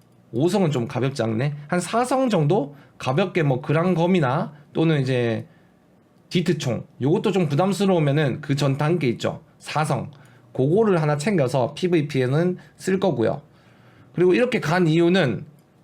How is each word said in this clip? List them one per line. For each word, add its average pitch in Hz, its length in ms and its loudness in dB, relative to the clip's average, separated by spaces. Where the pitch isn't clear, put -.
오성은 175 380 2
좀 123 180 -2
가볍지 131 340 -2
않네. 113 320 -2
한 180 120 0
사성 247 500 0
정도? 185 440 0
가볍게 175 440 -2
뭐 135 180 0
그랑검이나 170 920 0
또는 160 300 2
이제 120 440 -2
디트총, 160 540 -2
요것도 185 300 2
좀 175 160 2
부담스러우면은 160 920 0
그 139 160 -4
전 139 220 0
단계 151 300 0
있죠. 104 340 -4
사성. 143 520 -4
그거를 175 480 2
하나 147 160 2
챙겨서 139 560 0
피브이피에는 160 840 0
쓸 190 220 -2
거고요. 123 440 0
그리고 180 200 4
이렇게 226 260 0
간 175 260 2
이유는 170 580 2